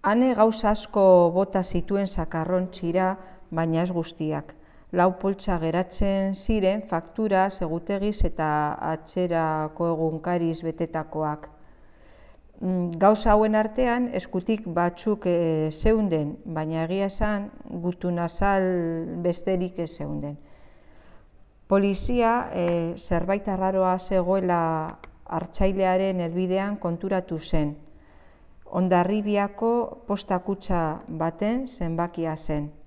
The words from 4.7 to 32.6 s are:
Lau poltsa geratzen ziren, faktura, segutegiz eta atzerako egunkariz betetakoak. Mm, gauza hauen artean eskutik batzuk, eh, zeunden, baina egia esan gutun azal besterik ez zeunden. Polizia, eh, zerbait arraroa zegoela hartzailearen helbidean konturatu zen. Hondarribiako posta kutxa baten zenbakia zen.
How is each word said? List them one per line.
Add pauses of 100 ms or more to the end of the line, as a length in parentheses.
Lau
poltsa
geratzen
ziren,
faktura,
segutegiz (100)
eta (440)
atzerako
egunkariz
betetakoak. (1120)
Mm,
gauza
hauen
artean
eskutik
batzuk,
eh,
zeunden,
baina
egia
esan (340)
gutun
azal (560)
besterik
ez
zeunden. (1300)
Polizia,
eh,
zerbait
arraroa
zegoela (260)
hartzailearen
helbidean
konturatu
zen. (1000)
Hondarribiako
posta
kutxa
baten
zenbakia
zen. (140)